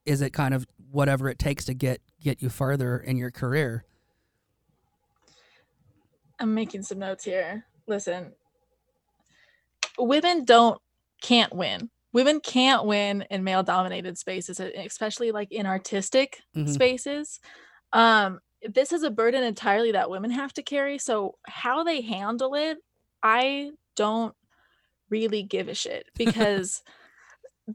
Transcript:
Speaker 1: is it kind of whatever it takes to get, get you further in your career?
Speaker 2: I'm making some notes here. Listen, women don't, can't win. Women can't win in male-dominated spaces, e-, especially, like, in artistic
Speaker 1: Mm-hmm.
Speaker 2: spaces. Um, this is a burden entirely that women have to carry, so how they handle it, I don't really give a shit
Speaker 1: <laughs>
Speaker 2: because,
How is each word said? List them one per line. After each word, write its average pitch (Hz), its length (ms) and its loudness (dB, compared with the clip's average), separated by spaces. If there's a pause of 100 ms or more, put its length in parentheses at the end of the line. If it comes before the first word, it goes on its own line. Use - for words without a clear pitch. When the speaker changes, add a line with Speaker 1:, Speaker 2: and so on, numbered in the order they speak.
Speaker 1:
is 143 160 2
it 131 100 0
kind 135 220 0
of 127 120 -2 (240)
whatever 139 400 2
it 120 80 -6
takes - 280 -2
to 131 80 -4
get, 127 280 -2 (200)
get 135 200 -2
you 127 80 -2
further 131 480 0
in 127 200 -2
your 123 120 -4
career? 123 540 -2 (2500)
Speaker 2:
I'm 220 140 0
making 214 300 -4
some 196 160 -10
notes 190 260 -8
here. 185 400 -4 (220)
Listen, 180 460 -4 (1600)
women 294 480 2
don't, 233 340 8 (420)
can't 233 320 4
win. 160 360 -4 (220)
Women 277 280 4
can't 254 460 2
win 202 440 0
in 190 140 -4
male-dominated 185 720 0
spaces, 185 420 -8
e-, 185 140 -8 (120)
especially, 220 460 -4
like, 208 200 -6
in 214 140 -4
artistic 196 760 -2 (140)
Speaker 1:
Mm-hmm. 147 160 -2
Speaker 2:
spaces. 254 680 0 (520)
Um, 220 480 6 (280)
this 262 260 2
is 320 100 0
a 285 80 0
burden 233 320 2
entirely 220 480 2
that 190 180 0
women 190 220 -4
have 269 220 -4
to 285 100 -10
carry, 285 340 -2
so 214 400 -2 (100)
how 269 360 -2
they 320 180 -2
handle 226 540 -4
it, 311 220 -2 (440)
I 269 500 2 (240)
don't 214 400 0 (720)
really 214 340 0
give 190 240 -4
a - 60 -8
shit - 380 -8
Speaker 1:
<laughs> - 60 -14
Speaker 2:
because, 208 640 0 (920)